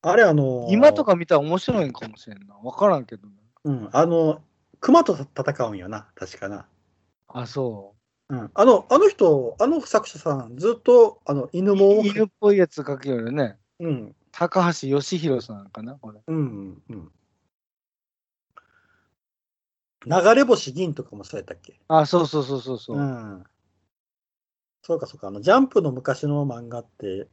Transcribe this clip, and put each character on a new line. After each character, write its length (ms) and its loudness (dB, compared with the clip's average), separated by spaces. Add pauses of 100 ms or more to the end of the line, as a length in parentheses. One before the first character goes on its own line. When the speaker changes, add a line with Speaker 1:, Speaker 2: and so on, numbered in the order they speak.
Speaker 1:
あ 140 0
れ、 80 8
あ 100 6
の 360 -2
ー、 20 2
Speaker 2:
今 220 8
と 100 -2
か 120 2
見 120 -8
た 80 4
ら 60 4
面 160 -4
白 240 -2
い 80 -4
ん 20 -10
か 160 -14
も 80 -18
し 140 -20
れ 60 -20
ん 120 -20
な。 80 -20
わ 160 -14
か 160 0
ら 100 2
ん 80 -8
け 120 -18
ど。 100 -20 (380)
Speaker 1:
う 60 -4
ん。 200 -8
あ 140 4
の、 360 0 (380)
熊 240 4
と 100 -2
戦 520 -6
う 80 -10
ん 40 -12
よ 120 -16
な、 260 -14
確 240 -18
か 80 -12
な。 200 -14 (600)
Speaker 2:
あ、 180 -14
そ 500 -10 (340)
う。 60 -8
Speaker 1:
う 80 -8
ん。 100 -16
あ 120 4
の、 240 4
あ 80 4
の 120 6
人、 500 0
あ 80 2
の 140 -2
作 260 -2
者 100 -18
さ 300 -8
ん、 80 -18
ず 240 -2
っ 20 -20
と、 440 6
あ 80 -4
の、 180 -6
犬 240 0
も 240 6
多 40 -2
く 40 0
Speaker 2:
犬 160 0
っ 40 0 (120)
ぽ 140 4
い 40 4
や 80 4
つ 160 -14
描 160 -8
き 120 -10
よ 80 -2
る 160 -8
ね。 240 -4 (220)
Speaker 1:
う 100 -8
ん。 260 -8 (160)
Speaker 2:
高 420 0
橋 140 -8
義 300 -2
弘 280 -4
さ 160 -18
ん 80 -20
か 140 -16
な、 120 -16
こ 180 -20
れ。 120 -20
Speaker 1:
う 80 -8
ん、 560 -8
う 60 -16
ん。 160 -20 (3000)
流 60 -6 (220)
れ 100 6
星 280 0
銀 220 -6
と 100 -12
か 140 -20
も 80 -18
そ 100 -18
う 40 -10
や 20 -14
っ 40 -20
た 100 -16
っ 60 -20
け？ 160 -20 (120)
Speaker 2:
あ、 160 4
そ 160 0
う 40 0
そ 140 -4
う 40 -4
そ 120 -6
う 60 -8
そ 140 -10
う 40 -14
そ 140 -16
う。 40 -8
Speaker 1:
う 40 -4
ん。 420 -10 (1400)
そ 140 -4
う 40 -6
か、 80 -10
そ 100 -20
う 20 -20
か。 80 -14
あ 40 -12
の、 100 -12
ジ 100 2
ャ 80 6
ン 80 2
プ 140 0
の 100 -4
昔 320 -6
の 240 -2
漫 220 -10
画 100 -12
っ 60 -18
て。 480 -12